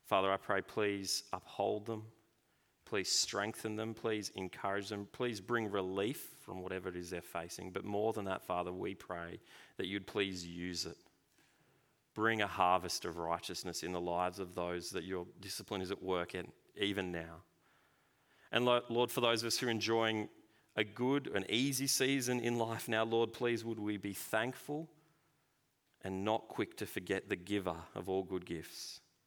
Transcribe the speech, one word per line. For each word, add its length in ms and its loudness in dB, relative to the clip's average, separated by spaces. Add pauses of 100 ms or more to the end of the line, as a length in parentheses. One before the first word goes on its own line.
Father, 260 4
I 60 4
pray, 240 0
please 680 0
uphold 540 -2
them. 200 -4 (840)
Please 240 2
strengthen 640 0
them. 160 -2
Please 420 0
encourage 540 -2
them. 240 -4
Please 300 -2
bring 280 0
relief 560 0 (140)
from 220 -8
whatever 260 -4
it 80 -4
is 140 -6
they're 100 -4
facing. 500 -8
But 140 -4
more 300 0
than 100 -4
that, 180 -2
Father, 300 -2
we 220 -4
pray 440 -8 (380)
that 100 -2
you'd 200 -2
please 400 0
use 400 -4
it. 100 -10 (1160)
Bring 260 4
a 60 4
harvest 580 4
of 140 -4
righteousness 640 -2
in 100 -2
the 80 -2
lives 380 0
of 160 -6
those 360 -2
that 140 -4
your 220 -4 (140)
discipline 420 -4
is 80 -2
at 120 -4
work 320 0
in, 140 -6 (280)
even 360 0
now. 300 -6 (1080)
And 140 2
Lo-, 240 6
Lord, 220 4
for 100 -2
those 220 4
of 60 -2
us 100 0
who 80 0
are 40 4
enjoying 600 2 (460)
a 80 4
good, 500 0
an 140 2
easy 380 2
season 540 2
in 180 2
life 300 0
now, 160 4
Lord, 280 4
please 320 0
would 140 -4
we 180 0
be 180 -4
thankful 760 -2 (1120)
and 220 -2
not 240 2
quick 300 -4
to 80 -4
forget 420 -2
the 80 0
giver 400 0 (180)
of 140 -6
all 140 2
good 240 -4
gifts. 540 -10 (260)